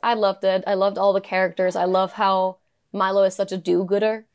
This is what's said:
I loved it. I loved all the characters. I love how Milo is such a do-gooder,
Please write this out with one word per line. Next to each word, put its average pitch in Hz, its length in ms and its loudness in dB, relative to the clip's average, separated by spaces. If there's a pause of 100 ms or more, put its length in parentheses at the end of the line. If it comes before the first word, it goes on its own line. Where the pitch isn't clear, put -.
I 233 120 0
loved 196 280 0
it. 190 240 0
I 202 80 0
loved 196 240 0
all 196 140 2
the 196 80 -2
characters. 185 560 -2
I 175 80 0
love 185 300 0
how 190 420 0 (360)
Milo 196 300 2
is 190 140 2
such 196 160 -4
a 190 60 -4
do-gooder, 202 760 0